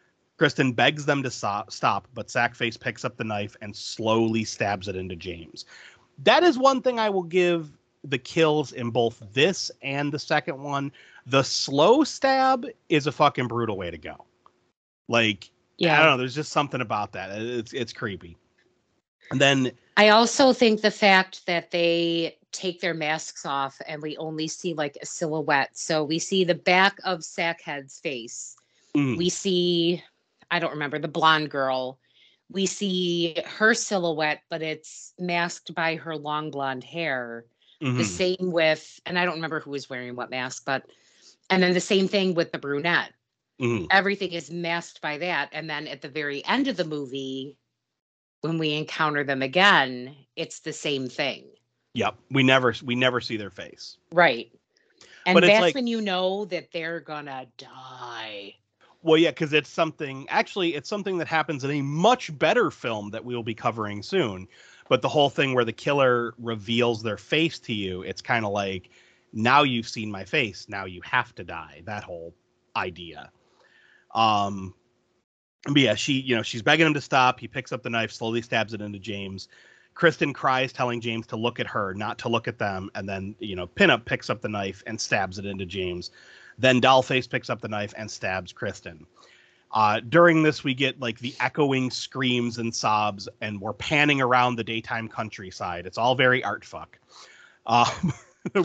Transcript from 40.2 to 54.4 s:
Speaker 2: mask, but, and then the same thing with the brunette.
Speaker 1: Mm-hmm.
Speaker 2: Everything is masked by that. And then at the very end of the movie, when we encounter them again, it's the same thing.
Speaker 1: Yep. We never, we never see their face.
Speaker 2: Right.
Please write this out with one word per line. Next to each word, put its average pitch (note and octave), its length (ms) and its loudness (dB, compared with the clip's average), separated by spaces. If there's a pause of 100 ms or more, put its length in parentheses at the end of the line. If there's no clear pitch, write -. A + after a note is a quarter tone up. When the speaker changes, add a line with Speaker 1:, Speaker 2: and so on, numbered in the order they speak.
Speaker 2:
mask, B2+ 360 -8
but, C3+ 180 -2 (680)
and F#3 120 4
then F3+ 120 4
the F3+ 60 2
same F#3+ 260 2
thing F#3+ 280 0
with E3 180 0
the D#3+ 60 -6
brunette. C#3+ 540 -2 (480)
Speaker 1:
Mm-hmm. A#2 300 0
Speaker 2:
Everything G3 420 2
is E3 180 -8
masked E3+ 500 -6
by D3+ 180 -6
that. D#3 340 -4
And D#3+ 180 -8
then D3+ 180 -6
at C3+ 140 -12
the D3+ 60 -10
very C#3+ 360 -6
end B3+ 240 0
of G#3 80 -4
the F3 80 -2
movie, C3+ 720 -8 (880)
when E3 160 -2
we D3+ 160 0
encounter D3+ 500 0
them C3+ 160 -2
again, C3+ 720 2 (220)
it's D#3+ 240 -10
the D#3 120 -8
same C#3 360 -4
thing. B2+ 360 -6 (500)
Speaker 1:
Yep. G#2+ 220 -2 (140)
We C3+ 120 4
never, B2+ 320 6 (100)
we A#2+ 100 -4
never B2+ 260 2
see A2+ 160 -6
their G2+ 140 -10
face. - 480 -16 (140)
Speaker 2:
Right. D3+ 380 2 (760)